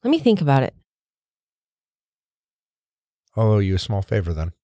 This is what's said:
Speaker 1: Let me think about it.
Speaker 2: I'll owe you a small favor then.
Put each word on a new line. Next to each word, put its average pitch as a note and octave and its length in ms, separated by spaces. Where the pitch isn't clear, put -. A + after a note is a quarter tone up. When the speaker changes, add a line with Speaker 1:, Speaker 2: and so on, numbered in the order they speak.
Speaker 1:
Let B3 80
me D#4+ 80
think A3 220
about C#3 220
it. - 100
Speaker 2:
I'll A2 160
owe G#2 60
you F#2+ 160
a F2+ 40
small G2+ 220
favor F#2 320
then. D#2+ 200